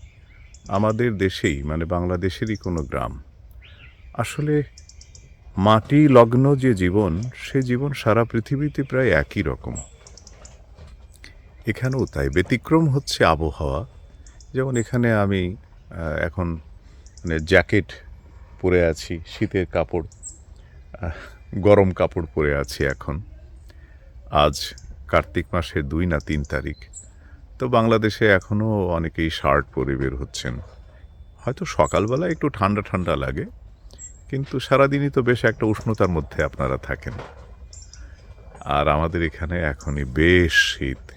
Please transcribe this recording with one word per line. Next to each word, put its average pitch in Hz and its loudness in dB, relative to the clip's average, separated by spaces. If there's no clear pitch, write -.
আমাদের 107 0
দেশেই, 92 0
মানে 78 -2
বাংলাদেশেরই 90 -2
কোনো 85 -4
গ্রাম। 64 -6
আসলে 147 -2
মাটি 110 6
লগ্ন 123 8
যে 127 2
জীবন, 92 2
সে - -2
জীবন 127 -2
সারা 113 2
পৃথিবীতে 135 -4
প্রায় 131 0
একই 78 0
রকম। 64 -6
এখানেও 123 -2
তাই। 69 -2
ব্যতিক্রম 90 2
হচ্ছে 135 0
আবহাওয়া। 78 0
যেমন 131 -4
এখানে 120 0
আমি, 98 0
আহ, - -16
এখন 85 -4
মানে 80 -2
জ্যাকেট 90 2
পরে 90 4
আছি, 82 -4
শীতের 98 -2
কাপড়, 82 -4
আহ, 85 -6
গরম 101 6
কাপড় 85 -4
পরে 73 0
আছি 71 -6
এখন। 71 -6
আজ 73 0
কার্তিক 85 0
মাসের 80 -4
দুই 80 -2
না 78 0
তিন 76 -4
তারিখ। 73 -6
তো 131 -4
বাংলাদেশে 113 2
এখনও 104 2
অনেকেই 82 -2
শার্ট 73 2
পরে 67 -2
বের 65 -4
হচ্ছেন। 64 -8
হয়তো - -8
সকালবেলা 90 0
একটু 85 -2
ঠান্ডা 98 0
ঠান্ডা 87 -2
লাগে, 67 -4
কিন্তু 135 -6
সারাদিনই 139 2
তো 135 2
বেশ 123 2
একটা 113 0
উষ্ণতার 107 0
মধ্যে 78 -2
আপনারা 67 -2
থাকেন। - -8
আর 73 0
আমাদের 82 0
এখানে 82 -4
এখনই 73 -4
বেশ 82 4
শীত। - 0